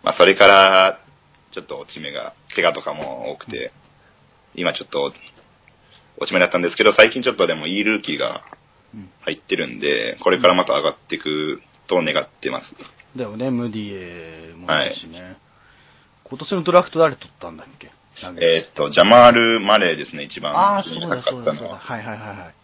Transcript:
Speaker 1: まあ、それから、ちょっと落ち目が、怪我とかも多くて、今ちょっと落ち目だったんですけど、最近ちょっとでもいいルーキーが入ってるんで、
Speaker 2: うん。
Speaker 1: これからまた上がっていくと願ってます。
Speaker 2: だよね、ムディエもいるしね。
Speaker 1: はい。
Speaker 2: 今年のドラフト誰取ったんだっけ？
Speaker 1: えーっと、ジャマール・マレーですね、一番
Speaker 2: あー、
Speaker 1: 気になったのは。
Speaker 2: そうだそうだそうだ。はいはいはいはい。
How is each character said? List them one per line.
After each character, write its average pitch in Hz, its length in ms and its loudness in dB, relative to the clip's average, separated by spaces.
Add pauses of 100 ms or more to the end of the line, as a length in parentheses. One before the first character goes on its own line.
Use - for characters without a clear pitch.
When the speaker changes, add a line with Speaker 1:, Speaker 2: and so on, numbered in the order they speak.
Speaker 1:
ま - 80 -2
あ、 - 40 -4
そ 90 120 6
れ 95 80 4
か 98 140 6
ら、 95 500 6 (540)
ち 92 80 -12
ょ - 20 -20
っ - 40 -20
と 69 120 -12
落 - 140 -16
ち 78 80 -14
目 73 100 -12
が、 - 220 -12 (220)
怪 87 100 0
我 85 80 4
と - 80 -10
か 76 140 -8
も 67 360 -10
多 69 60 -12
く - 100 -20
て、 62 260 -10 (800)
今 87 180 -4
ち - 100 -10
ょ - 40 -16
っ - 20 -20
と 71 240 -4 (1040)
落 - 100 -6
ち - 60 -6
目 92 80 0
だ 90 60 4
っ - 40 -4
た 90 80 -2
ん 87 40 -2
で 85 80 -2
す - 60 -12
け - 80 0
ど、 104 100 6
最 113 160 6
近 127 120 -8
ち 127 60 0
ょ 113 60 -2
っ - 20 -10
と 92 100 2
で 82 80 -2
も 78 120 -8
い 92 100 -4
い 104 80 -2
ル 107 160 0
ー - 20 -16
キ 82 120 -6
ー 65 40 -8
が - 240 -6 (760)
入 76 140 -6
っ - 40 -12
て - 160 -4
る 78 140 -4
ん 60 100 -14
で、 58 360 -4
Speaker 2:
う - 20 -14
ん。 - 40 -20
Speaker 1:
こ 92 100 0
れ 87 100 0
か 90 80 4
ら 90 60 6
ま 90 100 2
た - 80 -4
上 71 100 -2
が 78 100 0
っ - 40 -16
て - 200 -10
い - 40 -12
く 76 400 -6 (280)
と 90 80 0
願 78 260 0
っ - 40 -12 (140)
て - 100 -6
ま 64 120 -8
す。 - 120 -20 (400)
Speaker 2:
だ 127 100 -8
よ 107 120 -12
ね、 127 140 -6
ム 120 200 -4
デ 110 80 -10
ィ 87 760 -14
エ - 20 -20
も 82 180 -4
い 73 160 2
る - 60 -8
し - 120 -14
ね。 85 160 -20
Speaker 1:
は 90 60 -20
い。 95 80 -20 (880)
Speaker 2:
今 131 140 -14
年 - 140 -8
の 180 100 -2
ド 175 100 -2
ラ 175 100 6
フ - 80 -10
ト 160 80 -6
誰 156 180 2
取 - 120 -20
っ - 100 -20
た 85 120 -14
ん 80 80 -20
だ 80 60 -20
っ - 20 -20 (120)
け？ - 120 -20 (500)
Speaker 1:
え 82 260 2
ー - 40 -20
っ - 40 -20
と、 73 140 -2
ジ 73 100 0
ャ 87 60 8
マ 120 240 10
ー 120 40 8
ル・ 113 280 2
マ 104 180 2
レ 90 140 2
ー 76 40 -2
で 73 100 -10
す 80 100 -18
ね、 71 60 -12
一 - 180 -14
番 - 160 -8
Speaker 2:
あ 196 240 0
ー、 190 40 -10
Speaker 1:
気 - 80 -12
に 156 80 -10
な 156 200 -6
っ - 20 -16
た - 100 -2
の 127 80 -10
は。 - 20 -14
Speaker 2:
そ - 0 -
う - 20 -14
だ - 80 -2
そ 113 60 -10
う - 0 -
だ - 0 -
そ - 80 -14
う - 20 -10
だ。 - 80 -12
は 120 220 -12
い 104 40 -12
は 110 120 -10
い 113 40 -14
は 113 60 -16
い 107 40 -14 (100)
は 87 100 -18
い。 80 160 -20